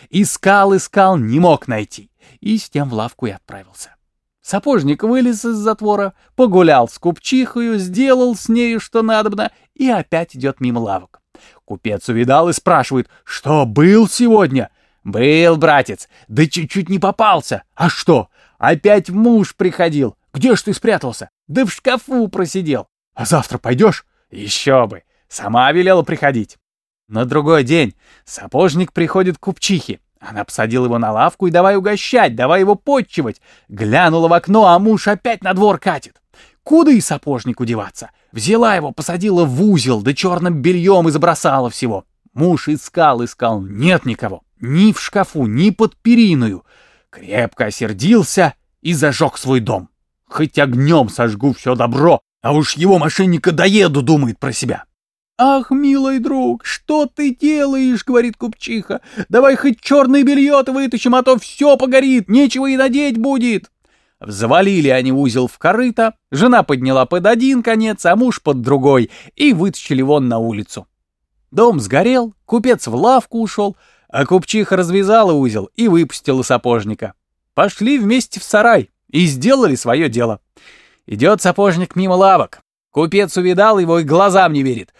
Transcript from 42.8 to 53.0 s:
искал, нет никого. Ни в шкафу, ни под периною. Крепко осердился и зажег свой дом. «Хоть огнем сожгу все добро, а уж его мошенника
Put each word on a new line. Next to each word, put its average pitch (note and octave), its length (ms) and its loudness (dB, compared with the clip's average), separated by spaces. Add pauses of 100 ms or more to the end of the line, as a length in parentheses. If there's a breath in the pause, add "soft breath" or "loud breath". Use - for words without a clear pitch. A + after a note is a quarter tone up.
искал, A2+ 380 -4
нет A2+ 440 -2
никого. G#2+ 380 -8 (160)
Ни E3+ 320 2
в - 80 -4
шкафу, E3 460 -4
ни B2+ 240 0
под - 280 -2
периною. E3 680 0 (440 soft breath)
Крепко A2+ 560 -6
осердился C#3 880 0 (280)
и E3 120 -4
зажег D3 440 -2
свой C3 220 0
дом. G2+ 300 -6 (380)
«Хоть - 320 -4
огнем C#3 500 2
сожгу A#2 440 -2
все B2+ 220 -4
добро, B2+ 440 2 (220)
а C#3 120 -2
уж D3 220 -2
его F3+ 240 2
мошенника F3 520 0